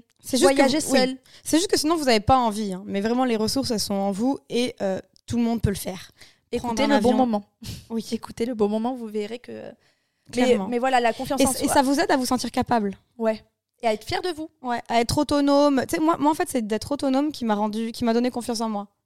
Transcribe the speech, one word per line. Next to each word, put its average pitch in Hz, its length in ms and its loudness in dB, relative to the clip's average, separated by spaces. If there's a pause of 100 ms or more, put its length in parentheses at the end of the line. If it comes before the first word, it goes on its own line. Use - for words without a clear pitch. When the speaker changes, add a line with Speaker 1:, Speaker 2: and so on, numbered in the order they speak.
(240)
Speaker 1:
C'est - 140 -2
juste 269 120 6
que 277 60 4
Speaker 2:
voyager 277 240 4
Speaker 1:
vous, - 140 -4
oui. 262 60 4
Speaker 2:
seul. 262 180 0 (260)
Speaker 1:
C'est - 140 2
juste 370 120 0
que 359 80 2
sinon, 320 200 0
vous 302 80 -4
n'avez 226 160 4
pas 262 160 4
envie, 214 340 0
hein. 185 140 -8
Mais 196 160 -4
vraiment, 240 240 0
les 240 100 2
ressources, 220 360 -2
elles 208 100 -2
sont - 120 -4
en 196 180 0
vous 240 280 -2 (100)
et, 240 320 -2
euh, 190 200 -4 (260)
tout 233 80 -4
le 233 80 2
monde 233 180 0
peut 214 100 0
le 196 40 -4
faire. - 340 -10 (480)
Prendre 240 140 -6
Speaker 2:
Écoutez 226 120 -2
Speaker 1:
un - 40 2
Speaker 2:
le 277 140 4
bon 233 80 4
Speaker 1:
avion. 254 80 4
Speaker 2:
moment. 233 260 2 (460)
Speaker 1:
Oui. 226 240 -6
Speaker 2:
Écoutez - 320 -6
le 254 80 -4
bon 214 160 2
moment, 220 260 -2
vous 233 120 -10
verrez 214 320 -8
que, - 120 -18
euh, 220 200 -14 (680)
mais, 254 80 4
Speaker 1:
Clairement. 214 240 2
Speaker 2:
mais 240 100 -2
voilà, 254 220 2
la 233 100 2
confiance 254 300 -2
Speaker 1:
Et 277 40 6
Speaker 2:
en 269 60 4
Speaker 1:
c-, 247 140 -2
et - 0 -
Speaker 2:
soi. - 80 0
Speaker 1:
ça 294 80 6
vous 269 180 2
aide 339 120 0
à - 40 4
vous 254 100 0
sentir 247 240 -2
capable. 226 460 0 (220)
Speaker 2:
Ouais. 220 260 -2 (380)
Et 240 60 -4
à 220 40 2
être 220 140 -6
fier 370 160 -4
de 359 80 -4
vous. 311 200 -8 (120)
Speaker 1:
Ouais, 240 260 -4
à 233 140 2
être 240 160 0
autonome. 285 720 4
Tu - 80 -2
sais, 320 40 -2
moi, 320 160 2
moi, 294 140 2
en - 20 0
fait, 339 140 -2
c'est 233 180 -2
d'être 214 280 -4
autonome 277 400 0
qui - 100 -10
m'a 220 120 0
rendu, 214 360 -2
qui 240 140 -6
m'a 226 80 2
donné 240 180 0
confiance 233 300 -6
en 226 80 -2
moi. 208 180 -6 (180)